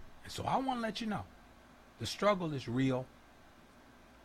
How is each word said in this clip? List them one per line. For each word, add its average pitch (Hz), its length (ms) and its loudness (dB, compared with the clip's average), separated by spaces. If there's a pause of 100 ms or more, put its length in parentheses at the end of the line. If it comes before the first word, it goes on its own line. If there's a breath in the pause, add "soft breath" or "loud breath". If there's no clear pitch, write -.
(240)
And - 80 -10
so - 120 -4
I 139 120 2
wanna 254 240 0
let 220 200 -4
you 233 60 -4
know, 190 180 -2 (720)
the 113 80 -4
struggle 185 480 2
is 127 140 -6
real. 131 380 2 (1200)